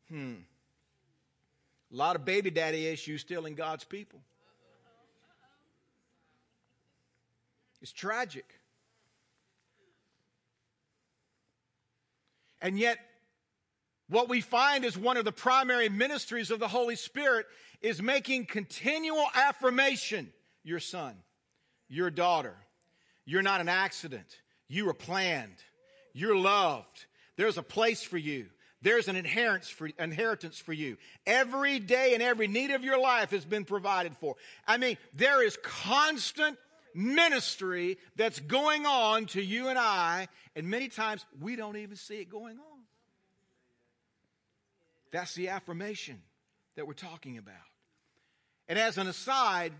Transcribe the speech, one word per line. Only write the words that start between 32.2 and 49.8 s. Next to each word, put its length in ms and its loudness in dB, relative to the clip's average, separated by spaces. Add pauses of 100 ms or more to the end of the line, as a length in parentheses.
every 280 2
need 220 0
of 120 0
your 160 2
life 300 4
has 160 -2
been 180 -2
provided 540 -2
for. 180 -4 (320)
I 80 6
mean, 220 0 (160)
there 280 6
is 220 2
constant 960 0 (340)
ministry 1040 0 (200)
that's 240 0
going 440 2
on 420 4
to 140 -4
you 280 -2
and 100 0
I, 480 2 (260)
and 140 -8
many 220 -4
times 360 -4 (140)
we 160 -8
don't 220 -10
even 180 -12
see 240 -14
it 80 -12
going 320 -16
on. 260 -20 (2250)
That's 220 -8
the 140 -6
affirmation 760 -10 (540)
that 100 -10
we're 80 -12
talking 440 -16
about. 180 -20 (1120)
And 100 0
as 200 2
an 100 0
aside 720 0